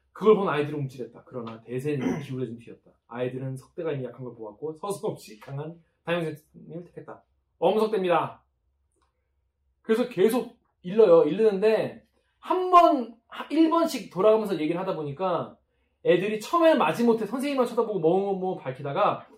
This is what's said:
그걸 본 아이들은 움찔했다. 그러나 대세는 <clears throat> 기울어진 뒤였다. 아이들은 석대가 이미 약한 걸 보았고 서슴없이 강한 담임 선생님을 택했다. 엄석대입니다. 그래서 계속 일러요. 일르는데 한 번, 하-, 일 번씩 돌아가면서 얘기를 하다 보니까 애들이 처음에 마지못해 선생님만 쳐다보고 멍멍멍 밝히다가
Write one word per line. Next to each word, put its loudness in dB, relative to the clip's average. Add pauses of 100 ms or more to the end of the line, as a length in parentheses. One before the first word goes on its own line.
(120)
그걸 4
본 0
아이들은 -2
움찔했다. -12
그러나 -14
대세는 -4
<clears throat> -10
기울어진 -10
뒤였다. -20 (160)
아이들은 -8
석대가 -10
이미 -8
약한 -14
걸 -14
보았고 -12
서슴없이 -10
강한 -12 (280)
담임 -4
선생님을 -14
택했다. -20 (360)
엄석대입니다. 0 (1400)
그래서 0
계속 0 (260)
일러요. 6
일르는데 0 (360)
한 -2
번, 6 (140)
하-, -14
일 4
번씩 -2
돌아가면서 2
얘기를 -2
하다 -4
보니까 -6 (480)
애들이 0
처음에 4
마지못해 2
선생님만 -2
쳐다보고 -4
멍멍멍 0
밝히다가 -4 (120)